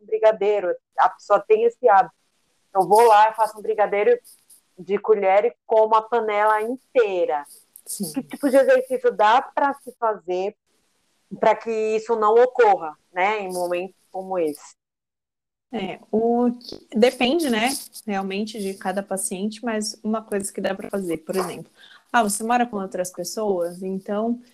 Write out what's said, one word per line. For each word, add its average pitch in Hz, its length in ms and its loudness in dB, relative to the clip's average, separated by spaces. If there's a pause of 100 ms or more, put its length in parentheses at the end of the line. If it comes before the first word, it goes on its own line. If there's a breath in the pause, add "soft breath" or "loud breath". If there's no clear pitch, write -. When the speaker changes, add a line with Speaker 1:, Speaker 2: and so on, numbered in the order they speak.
Speaker 1:
um 208 40 -20
brigadeiro. 208 720 0 (240)
A 170 100 4
pessoa - 300 0
tem 214 240 2
esse 233 260 0
hábito. 190 240 4 (640)
"Eu 185 120 2
vou 208 200 6
lá, 214 220 8
eu 220 40 -4
faço 214 240 -2
um 208 40 -16
brigadeiro 208 580 0 (580)
de 185 220 -4
colher 208 460 2
e 240 100 -2 (100)
como 220 300 4
a 220 60 4
panela 214 600 0
inteira." 190 840 -2 (400)
Speaker 2:
Sim. 175 280 -8
Speaker 1:
Que 254 100 -6
tipo - 260 -6
de 247 80 4
exercício 254 540 2
dá 214 300 2
pra 294 340 -4
se - 220 -18
fazer 185 580 -4 (840)
pra 214 160 4
que 226 160 -8
isso 220 440 -2
não 214 200 2
ocorra, 220 600 4 (160)
né? 202 280 -2
Em 185 120 -8
momentos 180 440 -6 (160)
como 190 260 -8
esse? 156 380 -6 (1000)
Speaker 2:
É, 190 260 -8 (100)
o 233 440 0
que... - 420 -18
depende, 254 540 2
né, 226 180 0 (380)
realmente 196 520 -6
de 196 180 -6
cada 196 280 -6
paciente, 196 640 -8
mas 214 360 -6
uma 220 200 -4
coisa 202 320 -8
que 202 80 -8
dá 196 120 -4
pra - 160 -12
fazer, 180 280 -6
por 180 180 -12
exemplo, 180 340 -8 (440 soft breath)
ah, 240 100 2
você 208 180 -4
mora 240 240 0
com 226 120 -8
outras 185 340 -6
pessoas, 180 720 -6
então 208 580 -6 (120 soft breath)